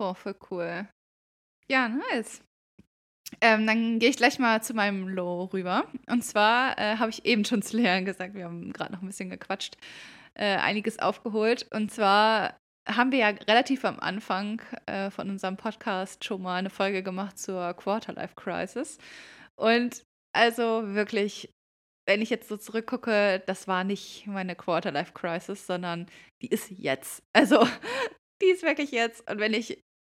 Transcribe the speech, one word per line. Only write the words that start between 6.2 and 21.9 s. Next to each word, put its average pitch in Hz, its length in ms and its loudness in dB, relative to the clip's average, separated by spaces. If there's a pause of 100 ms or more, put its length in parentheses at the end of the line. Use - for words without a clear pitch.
zwar, 233 540 4
äh, 208 180 0
habe 226 140 0
ich - 160 -12
eben 214 180 4
schon 220 160 0
zu - 160 -4
Leon 190 300 2
gesagt, 185 280 -6
wir 180 120 -10
haben 170 260 -10
gerade - 220 -8
noch 180 80 -12
ein 190 40 -6
bisschen 190 220 -10
gequatscht, - 480 -8 (580)
äh, 202 220 0
einiges 202 420 0
aufgeholt. 214 720 0
Und 214 220 -4
zwar 214 640 4 (320)
haben 247 240 2
wir 269 60 4
ja 214 100 4
relativ 233 560 4
am 190 160 -2
Anfang, 208 640 -4 (240)
äh, 196 240 -4
von 196 180 -8
unserem 196 300 -4
Podcast 202 640 -6
schon 190 160 -6
mal 180 140 -4
eine 190 160 -2
Folge 196 320 0
gemacht 190 360 -6
zur 180 360 -6
Quarterlife - 600 -4
Crisis. 190 640 -6 (640)
Und 240 440 2 (300)
also 226 600 2
wirklich, 208 560 -2 (580)